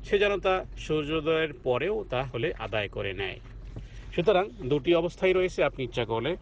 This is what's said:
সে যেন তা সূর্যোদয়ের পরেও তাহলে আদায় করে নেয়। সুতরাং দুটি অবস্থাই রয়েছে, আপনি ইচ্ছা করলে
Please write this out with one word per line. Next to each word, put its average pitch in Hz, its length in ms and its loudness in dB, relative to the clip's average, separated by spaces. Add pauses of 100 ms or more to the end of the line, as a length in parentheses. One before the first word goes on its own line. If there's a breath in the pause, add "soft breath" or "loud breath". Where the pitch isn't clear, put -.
সে 208 160 2
যেন 202 200 4
তা 185 260 2 (120)
সূর্যোদয়ের 156 760 0
পরেও 147 560 0
তাহলে 127 440 -2
আদায় 107 340 -2
করে 101 260 -4
নেয়। 92 260 -6 (760 loud breath)
সুতরাং 190 340 4
দুটি 147 460 2
অবস্থাই 175 380 2
রয়েছে, 185 300 2
আপনি 139 200 0
ইচ্ছা 120 220 -2
করলে 113 360 0